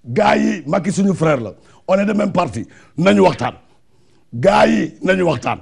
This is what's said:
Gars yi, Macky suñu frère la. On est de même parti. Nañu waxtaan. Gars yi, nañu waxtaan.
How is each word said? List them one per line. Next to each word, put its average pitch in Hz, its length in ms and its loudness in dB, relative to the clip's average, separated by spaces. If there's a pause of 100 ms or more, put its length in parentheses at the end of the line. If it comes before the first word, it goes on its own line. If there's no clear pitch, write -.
Gars - 300 2
yi, - 300 -2
Macky 180 260 -2
suñu 196 220 0
frère 151 260 0
la. 98 140 -10 (340)
On 190 100 2
est 202 80 0
de 220 60 -2
même 208 200 -2
parti. 147 340 -4 (320)
Nañu 196 240 4
waxtaan. 127 320 0 (800)
Gars 196 320 4
yi, 208 260 -2 (100)
nañu 185 220 0
waxtaan. 135 380 -2